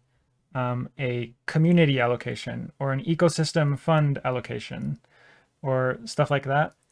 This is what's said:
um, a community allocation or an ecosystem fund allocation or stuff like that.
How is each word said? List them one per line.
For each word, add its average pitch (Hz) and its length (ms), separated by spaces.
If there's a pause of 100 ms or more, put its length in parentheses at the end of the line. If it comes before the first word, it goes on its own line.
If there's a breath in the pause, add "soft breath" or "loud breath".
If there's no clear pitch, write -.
(540)
um, 123 340 (100)
a 120 340 (140)
community 156 540
allocation 120 800
or 139 140
an 135 120
ecosystem 156 720
fund 151 460
allocation 127 760 (640 soft breath)
or 131 420
stuff 139 260
like 139 140
that. 139 300 (180)